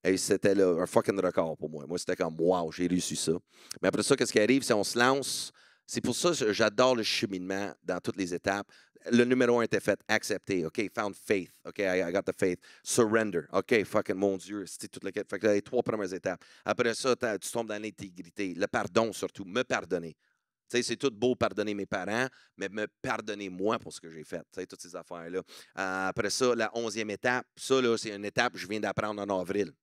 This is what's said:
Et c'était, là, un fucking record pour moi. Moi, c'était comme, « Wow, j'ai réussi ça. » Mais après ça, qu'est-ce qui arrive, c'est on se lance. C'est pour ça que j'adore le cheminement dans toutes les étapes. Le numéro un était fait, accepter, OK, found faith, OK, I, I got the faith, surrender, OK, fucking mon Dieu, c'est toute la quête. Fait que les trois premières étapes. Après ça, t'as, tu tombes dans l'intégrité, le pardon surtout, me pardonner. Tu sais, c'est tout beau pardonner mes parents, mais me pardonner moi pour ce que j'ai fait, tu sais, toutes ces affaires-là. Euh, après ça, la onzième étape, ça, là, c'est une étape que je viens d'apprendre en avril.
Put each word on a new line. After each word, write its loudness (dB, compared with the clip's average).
Et 2
c'était, 2
là, 4
un 2
fucking 2
record 0
pour -8
moi. -10
Moi, -4
c'était -2
comme, « -4
Wow, 2
j'ai -2
réussi 0
ça. » 0
Mais 4
après 0
ça, 4
qu'est-ce -2
qui 6
arrive, 4
c'est 2
on 2
se -4
lance. 0
C'est -6
pour -2
ça 2
que 2
j'adore 4
le -2
cheminement -2
dans -2
toutes -4
les -2
étapes. 0
Le 8
numéro 4
un 2
était 0
fait, 0
accepter, 0
OK, -4
found -4
faith, -2
OK, -14
I, 2
I -4
got 0
the -4
faith, 2
surrender, 2
OK, 2
fucking 0
mon 2
Dieu, -8
c'est -14
toute -14
la -8
quête. -6
Fait -6
que 2
les 4
trois -2
premières -4
étapes. -6
Après 0
ça, 2
t'as, -2
tu -8
tombes -4
dans -6
l'intégrité, -8
le -2
pardon 2
surtout, -8
me -2
pardonner. -4
Tu -4
sais, 4
c'est -4
tout 0
beau 0
pardonner -2
mes -4
parents, -2
mais -6
me -4
pardonner -4
moi -2
pour -16
ce -16
que -16
j'ai -14
fait, -10
tu -14
sais, -6
toutes -18
ces -18
affaires-là. -8
Euh, -2
après -2
ça, 2
la 0
onzième -4
étape, -2
ça, 2
là, 4
c'est -6
une -8
étape 0
que -14
je -12
viens -4
d'apprendre -4
en 0
avril. -2